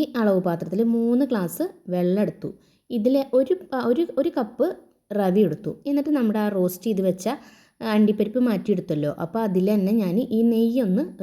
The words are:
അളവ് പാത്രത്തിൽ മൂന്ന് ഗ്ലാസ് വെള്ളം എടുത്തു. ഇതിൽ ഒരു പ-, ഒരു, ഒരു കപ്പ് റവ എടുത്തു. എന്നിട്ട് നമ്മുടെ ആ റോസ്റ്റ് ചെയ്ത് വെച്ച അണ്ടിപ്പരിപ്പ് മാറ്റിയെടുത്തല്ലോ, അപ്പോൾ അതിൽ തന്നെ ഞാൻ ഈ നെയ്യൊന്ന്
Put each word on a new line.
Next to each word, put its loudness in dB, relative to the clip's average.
അളവ് 2
പാത്രത്തിൽ -2
മൂന്ന് 2
ഗ്ലാസ് -2
വെള്ളം 2
എടുത്തു. -6
ഇതിൽ 2
ഒരു 2
പ-, -4
ഒരു, 0
ഒരു 0
കപ്പ് -2
റവ 2
എടുത്തു. -6
എന്നിട്ട് 0
നമ്മുടെ 0
ആ -2
റോസ്റ്റ് -2
ചെയ്ത് -2
വെച്ച -2
അണ്ടിപ്പരിപ്പ് 2
മാറ്റിയെടുത്തല്ലോ, 0
അപ്പോൾ -4
അതിൽ 2
തന്നെ 0
ഞാൻ 0
ഈ 2
നെയ്യൊന്ന് 2